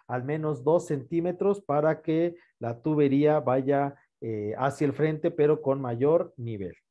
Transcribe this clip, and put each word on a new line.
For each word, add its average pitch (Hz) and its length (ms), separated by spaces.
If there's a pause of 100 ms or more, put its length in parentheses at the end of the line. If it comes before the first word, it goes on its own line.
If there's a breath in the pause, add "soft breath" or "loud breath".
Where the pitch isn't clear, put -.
al 123 180
menos 151 400
dos 156 220
centímetros 175 720
para 156 400
que 165 340 (240 loud breath)
la 117 220
tubería 151 580
vaya, 135 560 (240 soft breath)
eh, 107 380
hacia 135 280
el 139 80
frente, 156 380
pero 151 300
con 135 180
mayor 139 560
nivel. 104 400 (160)